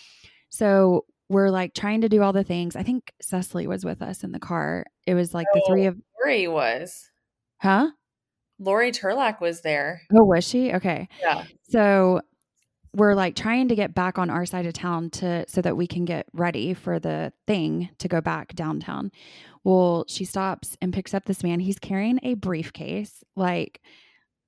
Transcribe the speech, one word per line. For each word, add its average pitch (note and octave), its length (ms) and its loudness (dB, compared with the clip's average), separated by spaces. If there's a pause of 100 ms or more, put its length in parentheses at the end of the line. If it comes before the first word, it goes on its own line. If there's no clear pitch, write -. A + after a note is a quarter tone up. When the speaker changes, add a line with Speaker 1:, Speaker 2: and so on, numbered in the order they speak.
(500)
Speaker 1:
So F#3+ 560 4 (240)
we're, G3 220 4
like, F#3 240 -2
trying G#3+ 260 -2
to A3+ 80 2
do G#3 140 6
all G3 100 2
the G3 120 2
things. F3 300 -4
I - 80 -6
think B3 380 -4
Cecily F3+ 460 -6
was F#3+ 180 -6
with F3 160 -6
us - 220 -10
in F#3 100 -10
the - 60 -10
car. D#3+ 460 -6 (220)
It F3+ 80 2
was, F3 180 0
like, F3 180 -2
the G3 100 6
three F#3+ 240 4
Speaker 2:
No, F#3+ 40 2
Speaker 1:
of F#3 120 -10 (180)
Speaker 2:
Lori A#3+ 280 0
was. D3 640 -4 (520)
Speaker 1:
Huh? G#3 300 4 (680)
Speaker 2:
Lori G#3 320 0
Turlock A3+ 480 -2
was E3+ 220 -4
there. D3+ 400 -2 (120)
Speaker 1:
Oh, A3 100 10
was F3+ 240 4
she? B3+ 260 0
Okay. F#3 340 -4 (140)
Speaker 2:
Yeah. E3+ 240 -2 (240)
Speaker 1:
So G3 520 4 (720)
we're, G3+ 200 6
like, F#3+ 200 0
trying B3 340 0
to A#3 60 2
get G3 200 -2
back F3+ 240 -2
on F3 100 0
our F3 160 -2
side F3+ 220 -6
of E3+ 60 -6
town E3+ 380 -4
to, F3 380 -4
so - 120 -2
that F3 160 0
we F3 100 -2
can F3 180 -4
get E3+ 280 -6
ready E3 400 -2
for F3 260 -4
the D#3 340 -6 (140)
thing F3 420 -2 (100)
to - 100 -6
go E3 120 0
back D#3+ 340 -6
downtown. D#3+ 560 -6 (520)
Well, F3+ 460 4
she - 160 -8
stops - 560 -6
and F#3 120 -4
picks F#3+ 200 -6
up G3 120 -4
this - 180 -4
man. F3 180 0
He's F#3+ 180 -2
carrying G#3+ 440 -2
a B3+ 120 -2
briefcase. F#3 880 -8 (120)
Like, F3+ 460 -2 (640)